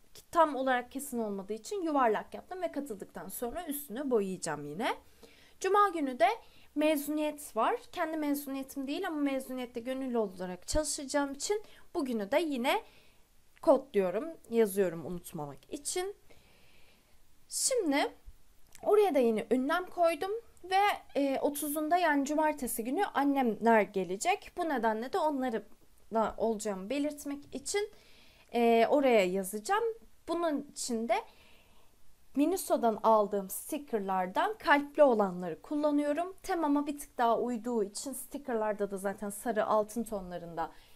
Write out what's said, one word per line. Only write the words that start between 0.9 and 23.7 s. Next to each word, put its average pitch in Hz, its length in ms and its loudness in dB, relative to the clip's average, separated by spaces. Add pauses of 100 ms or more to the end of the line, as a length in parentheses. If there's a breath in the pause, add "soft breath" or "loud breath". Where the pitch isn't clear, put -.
kesin 254 280 -6
olmadığı 202 340 -6
için 359 280 -6
yuvarlak 262 520 2
yaptım 359 280 -12
ve 330 100 -4
katıldıktan 196 560 -10
sonra 254 400 -8
üstünü 277 440 -6
boyayacağım 175 560 -2
yine. 214 280 -4 (640 soft breath)
Cuma 392 300 4
günü 285 300 -2
de 330 80 6 (480 loud breath)
mezuniyet 302 800 0
var. 269 200 2 (160)
Kendi 320 260 -4
mezuniyetim 269 680 -4
değil 349 200 -4
ama 311 100 -4
mezuniyette 254 600 -4
gönüllü 262 380 -4
olarak 185 500 -4
çalışacağım 285 680 -2
için 415 300 -4 (320 loud breath)
bugünü 240 360 -2
de 294 80 4
yine 302 440 0 (760 soft breath)
kodluyorum, 208 640 2 (240)
yazıyorum 190 560 2
unutmamak 151 680 -10
için. 370 420 -6 (1300 soft breath)
Şimdi 370 600 0 (720)
oraya 403 320 4
da 285 40 6
yine 226 320 2
ünlem 294 340 2
koydum 349 460 0 (320)
ve, 381 160 2 (360)
e, 277 240 2
otuzunda 302 580 0
yani 294 280 4
cumartesi 294 580 0
günü 294 220 0
annemler 233 760 4